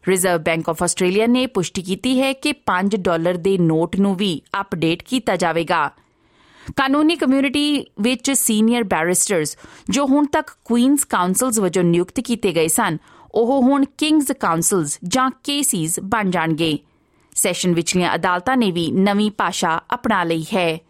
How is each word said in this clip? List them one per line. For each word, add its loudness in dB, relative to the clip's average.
ਰਿਜ਼ਰਵ 2
ਬੈਂਕ -2
ਆਫ -2
ਆਸਟ੍ਰੇਲੀਆ 0
ਨੇ 2
ਪੁਸ਼ਟੀ -4
ਕੀਤੀ -2
ਹੈ 0
ਕਿ -4
ਪੰਜ 0
ਡਾਲਰ -2
ਦੇ 0
ਨੋਟ 2
ਨੂੰ 2
ਵੀ -4
ਅਪਡੇਟ -2
ਕੀਤਾ -2
ਜਾਵੇਗਾ। 0
ਕਾਨੂੰਨੀ 2
ਕਮਿਊਨਿਟੀ 0
ਵਿੱਚ 0
ਸੀਨੀਅਰ 2
ਬੈਰਿਸਟਰਸ, 0
ਜੋ 0
ਹੁਣ 2
ਤੱਕ -2
ਕੁਈਨਜ਼ 2
ਕਾਉਂਸਲਸ 0
ਵਜੋਂ 2
ਨਿਯੁਕਤ 0
ਕੀਤੇ -2
ਗਏ 2
ਸਨ, 0
ਉਹ 2
ਹੁਣ 4
ਕਿੰਗਜ਼ 2
ਕਾਉਂਸਲਸ 0
ਜਾਂ 0
ਕੇ -2
ਸੀਜ਼ -2
ਬਣ -2
ਜਾਣਗੇ। 0
ਸੈਸ਼ਨ 0
ਵਿਚਲੀਆਂ 0
ਅਦਾਲਤਾਂ 0
ਨੇ 2
ਵੀ -2
ਨਵੀਂ 2
ਭਾਸ਼ਾ -2
ਅਪਣਾ -2
ਲਈ -2
ਹੈ। 0